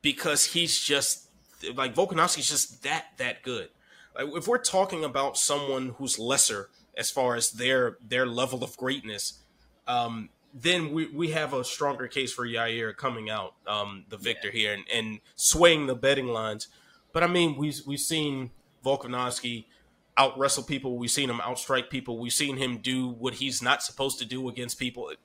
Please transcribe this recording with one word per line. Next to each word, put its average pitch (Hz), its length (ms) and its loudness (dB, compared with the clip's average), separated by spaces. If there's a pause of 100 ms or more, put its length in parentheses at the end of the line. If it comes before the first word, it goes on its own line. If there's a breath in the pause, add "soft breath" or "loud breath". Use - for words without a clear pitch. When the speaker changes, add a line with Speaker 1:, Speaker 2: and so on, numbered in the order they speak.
Speaker 1:
because 147 440 4
he's 170 340 2
just, - 480 0 (460)
like, 131 200 -2
Volkanovski's 170 540 4
just - 340 -2
that, 151 360 -4
that 123 240 -4
good. 110 280 -6 (440 loud breath)
Like, 139 200 -4
if 170 140 -4
we're 247 100 4
talking 190 460 2
about 139 340 0
someone 135 600 0
who's 127 200 -2
lesser 113 520 2 (260 soft breath)
as - 140 -2
far 123 260 2
as 113 160 0
their, 123 480 2
their 123 260 0
level 123 380 -2
of - 120 -12
greatness, 123 680 -6 (420 soft breath)
um, 117 440 -2 (220)
then 156 400 0
we, 160 140 0
we 156 240 -4
have 151 220 -2
a 127 100 0
stronger 131 460 -2
case 131 240 -2
for 120 140 -4
Yair 113 500 -2
coming 113 340 -4
out, 101 240 -6 (120)
um, 101 420 -4
the 107 80 -12
victor 107 320 -4
Speaker 2:
Yeah. 101 60 -6
Speaker 1:
here 107 180 2
and, 98 200 -6
and 110 280 -2 (160 soft breath)
swaying 160 500 6
the 131 80 0
betting 135 340 2
lines. 110 400 -4 (440 soft breath)
But, 165 100 2
I 175 40 4
mean, 170 300 4
we've, 147 300 -2
we've 139 140 -4
seen 143 500 -2 (340)
Volkanovski 123 840 -2 (520 soft breath)
out-wrestle 135 460 4
people. 131 340 -2
We've 120 120 -2
seen 135 200 2
him 117 80 -2
outstrike 127 500 0
people. 120 300 -6
We've 120 140 -4
seen 139 240 0
him 127 220 -2
do 127 300 0
what 120 260 -4
he's 131 280 -4
not 123 200 2
supposed - 360 -2
to 123 80 -6
do 127 220 -6
against 120 300 -8
people. 120 340 -6 (120)